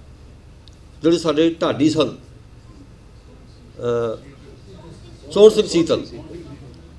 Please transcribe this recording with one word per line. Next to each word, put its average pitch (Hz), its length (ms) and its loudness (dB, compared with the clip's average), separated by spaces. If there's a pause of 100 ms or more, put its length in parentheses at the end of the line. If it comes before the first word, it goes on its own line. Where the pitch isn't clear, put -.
(1040)
ਜਿਹੜੇ 165 160 2
ਸਾਡੇ 160 320 0
ਢਾਡੀ 151 400 -2
ਸਨ, 135 260 -2 (1600)
ਅਹ, 120 380 -4 (1160)
ਸੋਹਣ 208 180 8
ਸਿੰਘ 214 160 2
ਸੀਤਲ, 165 360 -2 (960)